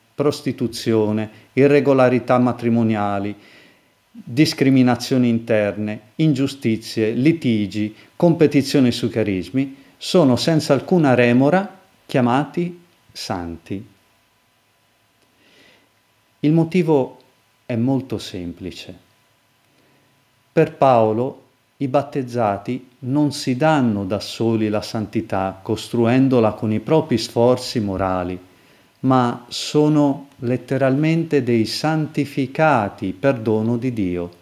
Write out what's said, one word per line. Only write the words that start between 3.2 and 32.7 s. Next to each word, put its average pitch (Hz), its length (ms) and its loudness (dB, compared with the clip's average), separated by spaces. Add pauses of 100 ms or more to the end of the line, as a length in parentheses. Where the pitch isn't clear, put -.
discriminazioni 127 1200 2
interne, 107 720 -2 (140)
ingiustizie, 127 960 0
litigi, 110 840 0 (200)
competizione 147 760 2
sui 117 180 -4
carismi, 110 680 -4 (240)
sono 135 360 2
senza 156 360 0
alcuna 139 400 2
remora 135 640 2 (280)
chiamati 143 760 -2 (320)
santi. 92 760 -10 (2500)
Il 147 140 2
motivo 160 640 0 (460)
è 120 100 -6
molto 127 420 -2
semplice. 87 800 -12 (1600)
Per 156 220 2
Paolo 117 680 2 (340)
i 139 100 -4
battezzati 123 1000 -4 (120)
non 139 340 -2
si 127 240 -4
danno 123 480 2
da 98 160 -4
soli 110 480 -2
la 104 120 -2
santità 101 800 -6
costruendola 120 920 2
con 107 180 -4
i 107 80 -2
propri 151 380 0
sforzi 120 640 0
morali, 92 580 -4 (640)
ma 123 480 0
sono 151 800 0 (120)
letteralmente 139 1040 0
dei 117 220 2
santificati 139 1500 -2